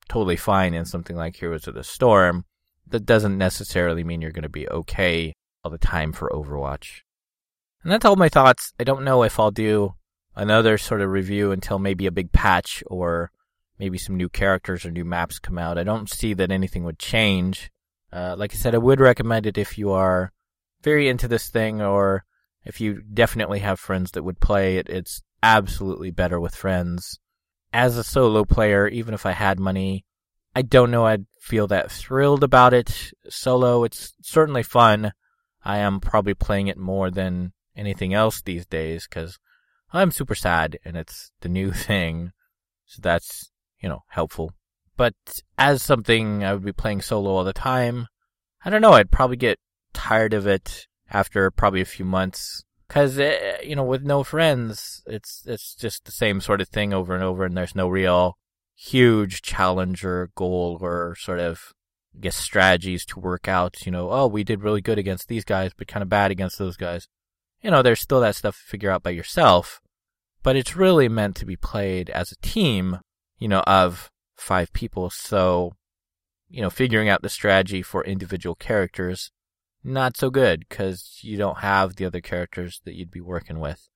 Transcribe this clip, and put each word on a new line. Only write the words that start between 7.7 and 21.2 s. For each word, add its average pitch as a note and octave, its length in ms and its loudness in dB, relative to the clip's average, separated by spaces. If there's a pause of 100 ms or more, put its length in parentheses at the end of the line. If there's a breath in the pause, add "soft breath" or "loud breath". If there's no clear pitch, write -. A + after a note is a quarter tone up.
And E3 80 -2
that's A3+ 140 2
all G3+ 100 8
my F3 140 6
thoughts. C3 500 6
I B2 40 -2
don't C3+ 220 -2
know B2+ 180 6
if A2+ 160 0
I'll G#2+ 120 4
do G#2 440 0 (400)
another A2 420 4
sort G#2 240 -2
of F#2+ 80 0
review G2 420 0
until F#2+ 280 -4
maybe G2 260 -2
a F#2 60 0
big F2 200 -4
patch - 560 2
or E2+ 440 -4 (480)
maybe F#2 180 -6
some F#2+ 200 -6
new F2+ 120 -2
characters F#2+ 560 -2
or E2+ 60 -8
new F2 140 -6
maps E2+ 340 -4
come F2+ 180 -8
out. E2+ 200 -4
I F2 60 -2
don't G#2+ 260 -4
see A2 240 -4
that F#2 180 0
anything F#2+ 320 -4
would D#2+ 160 -10
change. F#2+ 720 0 (400)
Uh, F2+ 260 -8
like G2+ 160 -6
I - 40 -8
said, A#2 180 0
I A2+ 40 6
would C3 200 4
recommend A2+ 460 4
it G#2 120 -2
if G#2 200 -4
you G2+ 140 -2
are F#2+ 420 2 (500)
very D3 240 2
into B2 200 0